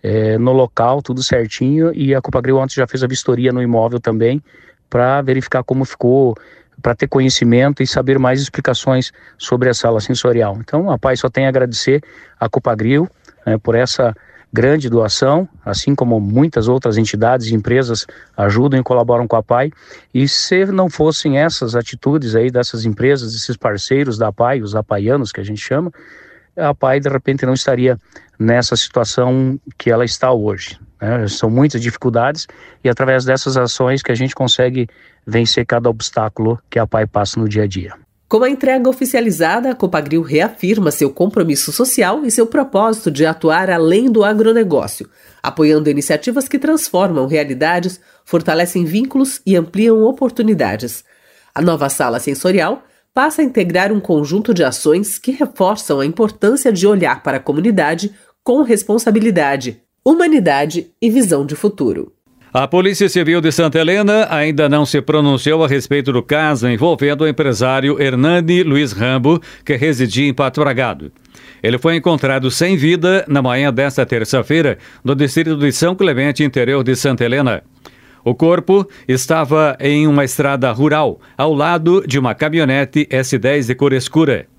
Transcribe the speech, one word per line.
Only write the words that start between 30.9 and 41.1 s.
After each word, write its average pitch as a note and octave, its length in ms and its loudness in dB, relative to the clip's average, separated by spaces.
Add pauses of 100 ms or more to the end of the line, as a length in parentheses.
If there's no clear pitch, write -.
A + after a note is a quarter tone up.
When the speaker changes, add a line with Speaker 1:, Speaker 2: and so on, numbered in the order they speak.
Speaker 1:
né? A2 280 -2
São A2 240 -4
muitas C3 280 2
dificuldades A#2+ 680 -2 (360)
e C3 60 2
através C3 340 0
dessas C3 320 -2
ações C3 460 0
que - 100 -4
a A#2+ 40 0
gente C3 180 -2
consegue B2+ 540 -2 (400)
vencer A#2 360 0
cada A#2+ 280 0
obstáculo A2 680 -4 (120)
que A#2+ 80 -2
a A2+ 40 2
apai A2 220 0
passa G#2 340 -4
no A2 80 -2
dia G#2 180 0
a - 20 -4
dia. F#2+ 260 -8 (340)
Speaker 2:
Com A3 160 2
a B3+ 60 2
entrega C4 380 0
oficializada, A#3 840 0
a A#3+ 40 -4
Copagril D#3+ 460 -2
reafirma F3 680 0
seu C#3+ 180 0
compromisso E3 600 -2